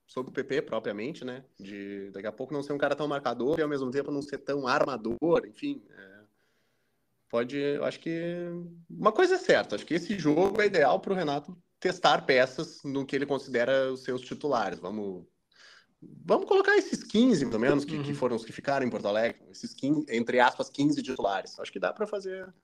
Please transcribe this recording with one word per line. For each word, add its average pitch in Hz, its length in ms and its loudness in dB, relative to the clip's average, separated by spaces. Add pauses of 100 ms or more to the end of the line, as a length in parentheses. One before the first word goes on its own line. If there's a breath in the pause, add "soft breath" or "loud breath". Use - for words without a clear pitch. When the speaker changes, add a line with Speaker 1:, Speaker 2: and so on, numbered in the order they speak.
Speaker 1:
sobre 127 240 -8
o - 40 -14
P 131 100 -4
P - 180 -2
propriamente, 113 640 -6
né? 127 180 -10 (160)
De 101 520 -12
daqui 98 160 -10
a 104 40 -6
pouco 131 220 -8
não 143 80 -4
ser 143 120 -6
um 143 40 -4
cara 143 180 2
tão 147 120 -2
marcador 139 520 0
e 156 40 2
ao 147 60 -2
mesmo 135 200 -2
tempo 143 220 -2
não 143 100 -4
ser 139 160 -8
tão 139 300 -4
armador, 131 800 2
enfim, 131 360 -8 (140)
é. 98 240 -20 (1080)
Pode, 127 280 0
eu 143 280 -2
acho - 160 -4
que 165 340 -6 (540)
uma 170 240 2
coisa 370 220 4
é - 20 2
certa, 117 380 2
acho 101 100 -6
que - 80 -6
esse 202 260 -4
jogo 180 420 4
é 208 40 4
ideal 175 340 4
pro 196 160 -2
Renato 147 420 -4 (220)
testar 170 460 2
peças 131 580 2
no 139 220 -4
que 139 100 -4
ele 135 100 -2
considera 131 640 0
os 127 140 -8
seus 123 160 -4
titulares. 113 600 -2
Vamos, 95 460 -8 (760 soft breath)
vamos 247 440 0
colocar 392 300 6
esses - 260 0
quinze, 214 440 4
pelo 107 160 0
menos, 139 240 4
que, 156 100 -6
Speaker 2:
Uhum. 143 80 -4
Speaker 1:
que 143 100 -4
foram 123 220 0
os 110 80 -4
que - 80 -16
ficaram 139 340 -2
em 120 40 0
Porto 104 180 -4
Alegre, 110 420 0
esses 104 240 -14
quinze, 151 360 0
entre 120 320 2
aspas, 123 280 4
quinze 143 320 2
titulares. 98 560 -4
Acho - 140 -10
que 196 80 -8
dá - 140 0
pra 208 120 -6
fazer 190 480 -8 (100)